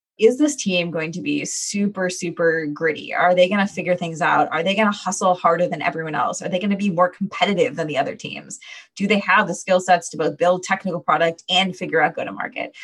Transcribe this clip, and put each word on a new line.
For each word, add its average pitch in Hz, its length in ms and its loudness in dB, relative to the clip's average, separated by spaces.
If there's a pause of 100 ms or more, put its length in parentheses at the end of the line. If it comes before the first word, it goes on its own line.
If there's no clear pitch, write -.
(200)
Is 240 180 6
this 294 180 2
team 175 360 0
going 160 220 -4
to 170 80 -10
be 147 220 -2
super, 202 640 -2
super 165 580 0
gritty? 147 460 -4
Are 180 200 4
they 180 160 6
gonna 202 180 2
figure 180 280 -2
things 165 260 -4
out? 151 300 2
Are 156 100 -2
they 190 140 0
gonna 220 160 4
hustle 190 420 0
harder 170 340 2
than 156 140 -6
everyone 160 340 -4
else? 175 260 -4
Are 170 80 -6
they 180 100 -2
gonna 202 180 0
be 202 140 0
more 180 180 4
competitive 180 680 0
than 160 120 -4
the 147 100 -4
other - 180 -2
teams? - 440 -14 (360)
Do 196 120 -2
they 202 120 4
have 196 280 4
the 170 80 -4
skill 185 240 2
sets 180 300 2
to 151 80 -14
both 156 200 -2
build 180 260 2
technical 185 360 -4
product 165 500 0
and 180 260 0
figure - 260 -2
out 190 140 2
go-to-market? - 680 -8